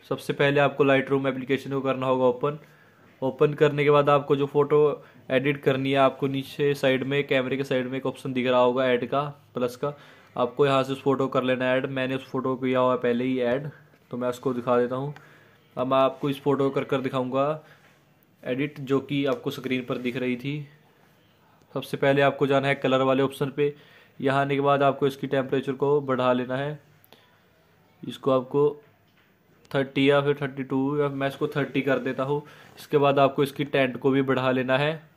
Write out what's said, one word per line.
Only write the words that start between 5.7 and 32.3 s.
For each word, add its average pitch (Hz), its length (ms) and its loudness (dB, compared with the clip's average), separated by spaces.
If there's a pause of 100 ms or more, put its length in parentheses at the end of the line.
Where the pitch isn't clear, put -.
है, 139 80 2
आपको 135 300 2
नीचे 139 480 -2
साइड 131 280 2
में, 139 220 -2
कैमरे 131 300 0
के 135 80 -4
साइड 127 220 -2
में 131 120 -6
एक 135 80 -6
ऑप्शन 131 260 -6
दिख 127 140 -2
रहा 127 140 4
होगा 127 260 4
ऐड 123 220 0
का, 139 140 -2 (320)
प्लस 123 220 -4
का, 147 180 -6 (420)
आपको 127 300 2
यहाँ 135 160 4
से 131 100 -4
उस 131 100 -6
फोटो 135 260 2
कर 131 160 0
लेना 127 280 0
ऐड। 131 160 0
मैंने 131 280 -4
उस 135 100 -8
फोटो 131 300 -4
को 127 60 -8
किया 127 180 0
हुआ 127 120 4
है 123 80 0
पहले 120 240 0
ही 131 160 -2
ऐड, 127 300 -2 (400)
तो 127 60 -10
मैं 123 120 -4
उसको 123 260 -4
दिखा 123 240 0
देता 123 180 0
हूँ। 143 180 -8 (600)
अब 131 100 -4
मैं 135 120 0
आपको 135 320 0
इस 139 120 -6
फोटो 139 220 0
को 135 60 0
कर 139 140 -4
कर 135 160 -2
दिखाऊँगा 135 600 -4 (800)
एडिट, 143 380 -6
जो 135 200 0
कि 139 260 -4
आपको 131 240 -4
स्क्रीन 131 340 -4
पर 127 140 -6
दिख 123 180 -4
रही 127 200 -4
थी। 135 160 -8 (1200)
सबसे 135 220 -6
पहले 139 260 4
आपको 139 240 2
जाना 139 220 2
है 139 60 0
कलर 131 280 0
वाले 135 200 2
ऑप्शन 131 280 -2
पे। 143 240 -2 (460)
यहाँ 135 200 2
आने 139 140 0
के 135 60 0
बाद 139 220 2
आपको 139 240 2
इसकी 139 200 -4
टेम्परेचर 135 480 -2
को 143 280 0
बढ़ा 127 300 0
लेना 127 240 -2
है, 147 220 -6 (1200)
इसको 120 300 -6
आपको 143 320 0 (1080)
थर्टी 135 400 0
या 143 120 4
फिर 143 200 0
थर्टी 135 220 -8
टू, 135 340 -2
या 143 100 0
मैं 139 200 -4
इसको 147 200 -4
थर्टी 139 340 -2
कर 131 180 0
देता 131 240 -4
हूँ। 147 180 -2 (360)